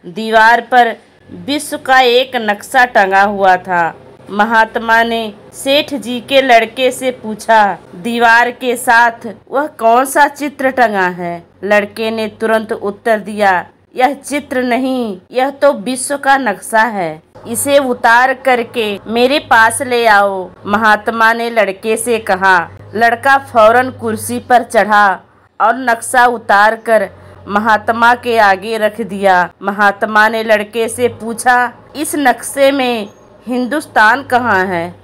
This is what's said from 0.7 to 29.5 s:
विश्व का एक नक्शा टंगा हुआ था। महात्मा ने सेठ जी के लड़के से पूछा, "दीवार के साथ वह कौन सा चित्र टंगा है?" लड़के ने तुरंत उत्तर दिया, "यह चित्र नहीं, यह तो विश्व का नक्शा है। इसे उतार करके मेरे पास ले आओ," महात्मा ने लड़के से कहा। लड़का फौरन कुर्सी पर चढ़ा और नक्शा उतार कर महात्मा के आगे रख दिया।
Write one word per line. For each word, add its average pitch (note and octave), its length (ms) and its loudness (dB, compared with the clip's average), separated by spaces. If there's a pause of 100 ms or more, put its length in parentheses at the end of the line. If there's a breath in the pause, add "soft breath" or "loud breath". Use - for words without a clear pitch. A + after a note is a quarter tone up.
विश्व C#4+ 460 -8
का C4 220 2
एक B3+ 360 2
नक्शा A3 480 0
टंगा G3 380 2
हुआ G3 340 2
था। F3 400 -4 (340)
महात्मा A3+ 720 0
ने A3+ 300 -4 (200)
सेठ C#4+ 420 -2
जी A#3+ 260 -8
के C4+ 220 0
लड़के A#3+ 480 2
से B3+ 200 -6
पूछा, G#3+ 680 0 (160)
"दीवार A#3 560 2
के B3 260 -6
साथ A#3 580 0 (160)
वह D4 160 -2
कौन A#3 380 2
सा C#4+ 240 2
चित्र C#4 420 -6
टंगा G#3+ 380 0
है?" F3 380 -8 (180)
लड़के G#3 460 -2
ने A3 180 -6
तुरंत A3 440 -4
उत्तर G#3+ 460 -4
दिया, G3 480 -2 (300)
"यह C4 180 0
चित्र C#4 480 -6
नहीं, B3 560 -4 (140)
यह B3+ 180 0
तो C#4 220 2
विश्व B3+ 440 -6
का C#4 200 2
नक्शा A3 460 -2
है। F3+ 400 -4 (260)
इसे C#4 300 0
उतार B3 560 2
करके A#3 720 -2
मेरे B3 320 0
पास A#3 440 2
ले A#3+ 240 -2
आओ," G3 440 2 (160)
महात्मा A3 680 0
ने A#3 180 -4
लड़के A3 460 -2
से A3+ 220 -4
कहा। F#3+ 500 0 (260)
लड़का A#3 440 2
फौरन B3 520 2
कुर्सी A3+ 480 -8
पर A#3+ 240 2
चढ़ा G#3 580 2 (400 soft breath)
और A3 140 2
नक्शा B3 520 0
उतार A3 500 2
कर A3 320 0 (400 loud breath)
महात्मा A3 680 2
के B3 240 -2
आगे G3+ 400 2
रख G#3+ 220 -2
दिया। F#3+ 520 0 (100)